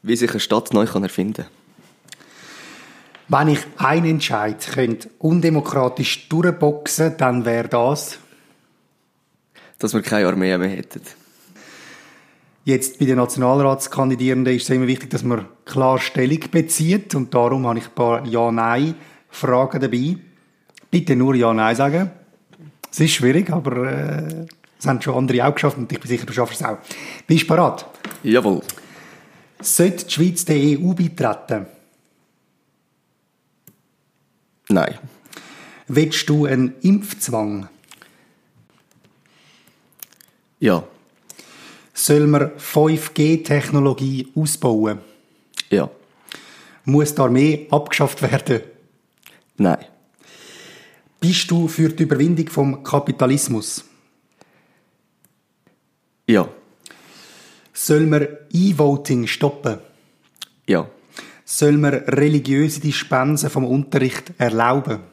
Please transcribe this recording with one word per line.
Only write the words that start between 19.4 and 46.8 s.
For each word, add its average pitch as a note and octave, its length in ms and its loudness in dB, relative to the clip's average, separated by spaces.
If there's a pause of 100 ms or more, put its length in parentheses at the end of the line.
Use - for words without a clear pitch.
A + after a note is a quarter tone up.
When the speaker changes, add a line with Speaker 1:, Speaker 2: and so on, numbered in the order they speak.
Speaker 2:
dabei. C3 360 -2 (760)
Bitte E3 260 0
nur C3 180 2
Ja-Nein A2+ 420 2
sagen. D#3 340 0 (800)
Es - 100 -6
ist D#3+ 120 4
schwierig, D3 380 2
aber, C3 420 -2
äh, D#3 540 -6 (320)
es - 80 -6
haben C3 160 0
schon B2+ 140 -2
andere B2+ 300 2
auch D3 80 2
geschafft C#3+ 220 0
und A#2+ 160 -8
ich A#2+ 80 -8
bin - 80 -16
sicher, A#2 160 -4
du A2+ 80 -14
schaffst A#2 280 -4
es - 60 -4
auch. G#2+ 120 -4 (480)
Bist D#3 160 4
du - 60 -6
bereit? D#3+ 360 2 (380)
Speaker 1:
Jawohl. A2 400 2 (1000)
Speaker 2:
Sollte - 460 0
die - 60 -8
Schweiz E3+ 320 0
der D3+ 120 0
E C#3+ 200 4
U F3 180 0
beitreten? A#2+ 720 -2 (3000)
Speaker 1:
Nein. F#2 300 0 (880)
Speaker 2:
Willst D#3 400 0
du D3+ 160 2
einen B2+ 380 0
Impfzwang? A2 840 -2 (3000)
Speaker 1:
Ja. F#2+ 240 2 (1120)
Speaker 2:
Soll D3 320 4
man D3 320 2
fünf D#3 560 0
G D#3 240 4
Technologie C#3 1000 0
ausbauen? A2 640 0 (680)
Speaker 1:
Ja. F#2 200 2 (920)